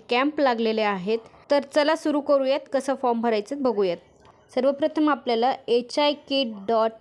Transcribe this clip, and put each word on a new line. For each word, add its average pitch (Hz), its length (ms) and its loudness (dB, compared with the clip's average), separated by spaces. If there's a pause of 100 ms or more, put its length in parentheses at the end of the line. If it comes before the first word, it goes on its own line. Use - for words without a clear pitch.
कॅम्प 277 320 0
लागलेले 226 420 0
आहेत. 202 360 -2 (320)
तर 285 120 4 (120)
चला 302 220 2
सुरू 302 240 -2
करूयात, 277 400 2 (120)
कसा 262 220 -2
फॉर्म 233 260 -2
भरायचं 233 420 -2
बघूयात. 202 340 0 (580)
सर्वप्रथम 294 560 0
आपल्याला 240 440 0 (140)
एच 240 300 0
आय 294 140 2
के 269 400 -4 (160)
डॉट 226 220 2 (100)